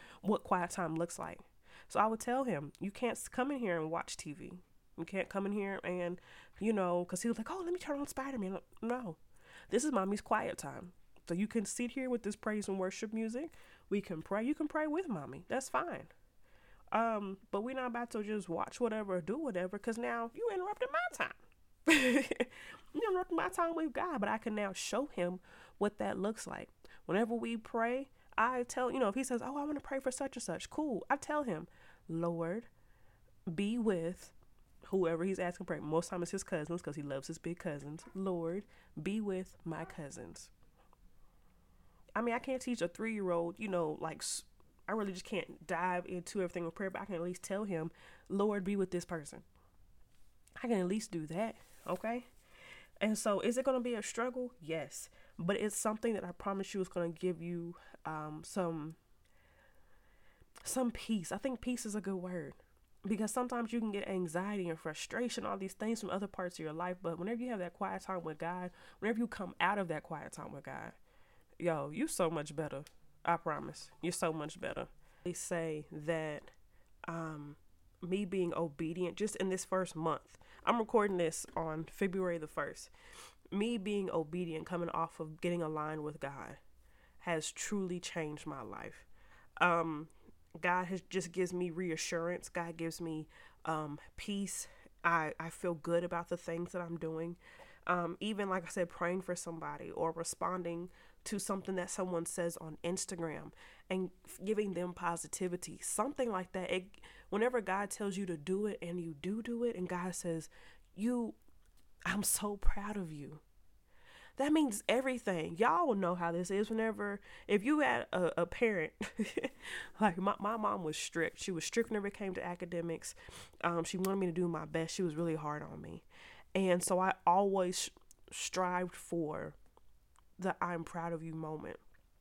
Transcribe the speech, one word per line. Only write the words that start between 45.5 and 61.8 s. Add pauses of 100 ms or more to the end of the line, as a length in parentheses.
dive
into
everything
with
prayer,
but
I
can
at
least
tell
him, (360)
"Lord,
be
with
this
person." (1120)
I
can
at
least
do
that, (320)
okay? (760)
And
so,
is
it
gonna
be
a
struggle?
Yes. (300)
But
it's
something
that
I
promise
you
is
gonna
give
you, (280)
um,
some, (1700)
some
peace.
I
think
peace